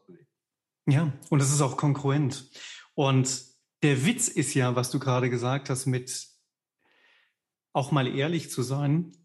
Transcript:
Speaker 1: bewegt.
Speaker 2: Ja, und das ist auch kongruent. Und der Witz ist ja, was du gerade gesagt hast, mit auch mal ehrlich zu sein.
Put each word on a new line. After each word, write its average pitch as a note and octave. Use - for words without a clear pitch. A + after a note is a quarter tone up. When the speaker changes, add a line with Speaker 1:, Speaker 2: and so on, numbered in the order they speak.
Speaker 1:
bewegt. -
Speaker 2:
Ja, D3
und C#3+
das C#3
ist D3
auch C3
kongruent. C#3
Und C3
der C#3
Witz -
ist -
ja, B2
was B2
du C#3+
gerade B2+
gesagt B2+
hast, C3
mit B2+
auch C#3
mal C3+
ehrlich D3+
zu B2+
sein. C#3+